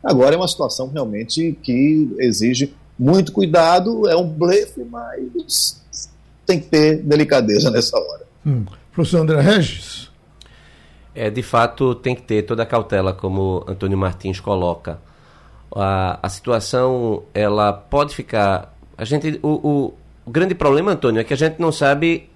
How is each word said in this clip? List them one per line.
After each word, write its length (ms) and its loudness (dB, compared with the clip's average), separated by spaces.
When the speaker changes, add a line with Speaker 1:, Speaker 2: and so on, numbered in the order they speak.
Speaker 1:
Agora 320 4
é 20 -2
uma 100 -2
situação 420 -4
realmente 720 -4
que 560 2
exige 540 0
muito 320 4
cuidado, 760 2
é 80 4
um 120 0
blefe, 560 0
mas 1000 -6
tem 140 2
que 80 -10
ter 340 4
delicadeza 720 2
nessa 260 0
hora. 280 -6
Speaker 2:
Hum. 200 0
Professor 300 0
André 200 2
Regis? 680 0
Speaker 3:
É, 160 -4
de 120 -4
fato, 540 0
tem 200 -4
que 60 -20
ter 220 0
toda 200 -4
a 20 0
cautela, 460 0
como 560 -4
Antônio 300 -4
Martins 420 -4
coloca. 600 -4
A, 460 -2
a 80 -6
situação, 920 -2
ela 400 2
pode 420 -2
ficar... 600 -2
a 60 -8
gente, 380 -2
o, 60 -2
o, 460 0
o 60 -14
grande 220 0
problema, 380 2
Antônio, 280 0
é 40 -2
que 100 -4
a 40 -2
gente 220 0
não 120 2
sabe 640 0